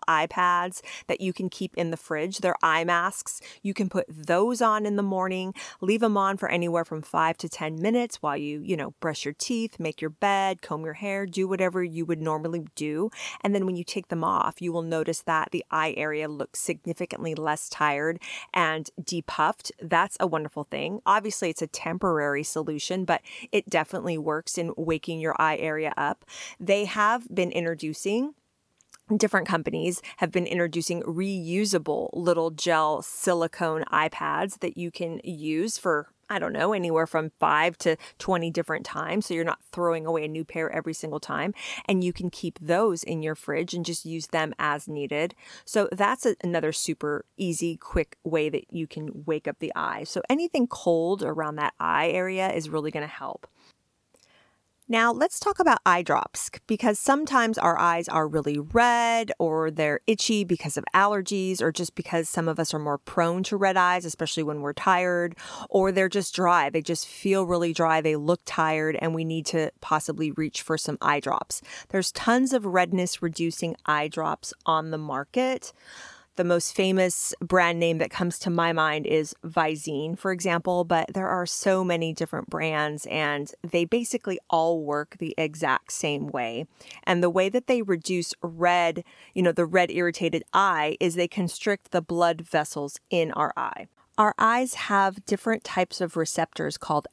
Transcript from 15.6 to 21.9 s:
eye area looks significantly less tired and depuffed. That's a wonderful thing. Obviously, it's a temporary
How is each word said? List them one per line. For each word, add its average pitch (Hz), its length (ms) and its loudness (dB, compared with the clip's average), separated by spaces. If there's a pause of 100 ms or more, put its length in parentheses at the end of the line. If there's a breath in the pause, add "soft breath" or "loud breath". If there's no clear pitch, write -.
eye 156 260 0
area 151 320 -4
looks 147 300 -8
significantly 170 760 -6
less 156 360 -2
tired 151 500 0 (340 loud breath)
and 160 380 0 (120)
depuffed. - 680 -2 (100)
That's 170 380 2
a - 80 2
wonderful 151 380 -2
thing. 151 420 -6
Obviously, 202 420 2
it's 160 140 -4
a 151 80 -8
temporary 156 720 0